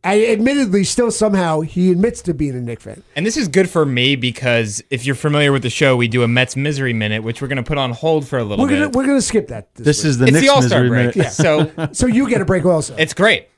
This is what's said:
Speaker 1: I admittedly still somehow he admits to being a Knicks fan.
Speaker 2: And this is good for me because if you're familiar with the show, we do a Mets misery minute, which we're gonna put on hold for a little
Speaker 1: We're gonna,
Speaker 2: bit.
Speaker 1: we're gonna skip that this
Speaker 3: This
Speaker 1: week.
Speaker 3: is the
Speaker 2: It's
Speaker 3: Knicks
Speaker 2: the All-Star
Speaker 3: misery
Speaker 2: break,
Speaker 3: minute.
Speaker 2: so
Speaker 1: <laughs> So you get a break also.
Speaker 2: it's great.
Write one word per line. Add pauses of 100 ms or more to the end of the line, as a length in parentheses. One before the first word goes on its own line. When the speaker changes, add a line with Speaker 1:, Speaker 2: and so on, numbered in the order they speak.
Speaker 1:
I
admittedly
still
somehow
he
admits
to
being
a
Knicks
fan. (120)
Speaker 2:
And
this
is
good
for
me
because
if
you're
familiar
with
the
show,
we
do
a
Mets
misery
minute,
which
we're
gonna
put
on
hold
for
a
little
Speaker 1:
We're
gonna,
Speaker 2:
bit.
Speaker 1:
we're
gonna
skip
that
this
Speaker 3:
This
Speaker 1:
week.
Speaker 3:
is
the
Speaker 2:
It's
Speaker 3:
Knicks
Speaker 2:
the
All-Star
Speaker 3:
misery
Speaker 2:
break,
Speaker 3:
minute.
Speaker 2:
so (100)
Speaker 1:
<laughs>
So
you
get
a
break
also.
Speaker 2:
it's
great. (100)